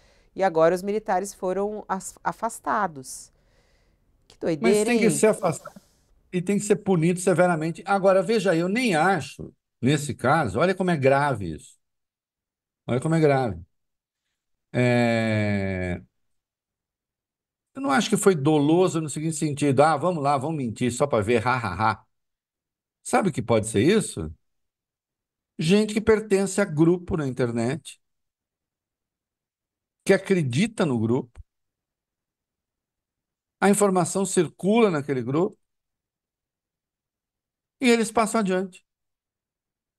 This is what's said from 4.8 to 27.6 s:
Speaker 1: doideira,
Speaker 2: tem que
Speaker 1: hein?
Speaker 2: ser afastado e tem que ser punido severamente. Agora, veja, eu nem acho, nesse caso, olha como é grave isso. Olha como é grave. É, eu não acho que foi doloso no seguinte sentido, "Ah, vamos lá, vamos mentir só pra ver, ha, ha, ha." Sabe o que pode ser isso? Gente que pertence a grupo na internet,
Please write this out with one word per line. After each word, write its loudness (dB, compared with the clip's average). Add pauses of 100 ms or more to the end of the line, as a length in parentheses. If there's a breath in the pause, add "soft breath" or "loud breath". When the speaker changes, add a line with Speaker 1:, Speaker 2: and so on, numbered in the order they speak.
Speaker 1:
doideira, 2
Speaker 2:
tem 2
que 4
Speaker 1:
hein? -
Speaker 2:
ser 4
afastado -4 (520)
e -2
tem -2
que -6
ser 2
punido 0
severamente. 0
Agora, 2
veja, 0
eu 0
nem 0
acho, -2 (280)
nesse 0
caso, 0
olha 2
como -2
é 0
grave 0
isso. -20 (1120)
Olha -2
como -2
é 2
grave. 0 (1120)
É, 0 (1700)
eu -14
não -4
acho 0
que 2
foi 4
doloso 2
no -6
seguinte -6
sentido, 0
"Ah, 4
vamos -2
lá, 0
vamos -6
mentir -4
só -2
pra 0
ver, 0
ha, 0
ha, -2
ha." -8 (960)
Sabe 0
o -4
que -6
pode 0
ser 0
isso? 0 (1300)
Gente 2
que -2
pertence 0
a 2
grupo 0
na -4
internet, -4 (2000)